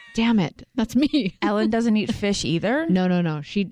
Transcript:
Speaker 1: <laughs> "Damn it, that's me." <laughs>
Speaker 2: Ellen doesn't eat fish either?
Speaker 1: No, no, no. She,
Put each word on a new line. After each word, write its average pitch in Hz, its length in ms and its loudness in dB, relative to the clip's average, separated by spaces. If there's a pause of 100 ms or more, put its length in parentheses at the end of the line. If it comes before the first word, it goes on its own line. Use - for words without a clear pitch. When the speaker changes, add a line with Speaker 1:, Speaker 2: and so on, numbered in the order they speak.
Speaker 1:
<laughs> - 140 -20
"Damn 226 240 2
it, - 240 -4 (120)
that's 220 200 -2
me." 262 420 0
<laughs> - 40 -12
Speaker 2:
Ellen 214 280 0
doesn't 226 280 2
eat 214 160 0
fish 202 320 -2
either? 214 440 0
Speaker 1:
No, 185 200 2
no, 175 120 2
no. 156 200 -2
She, 196 300 -4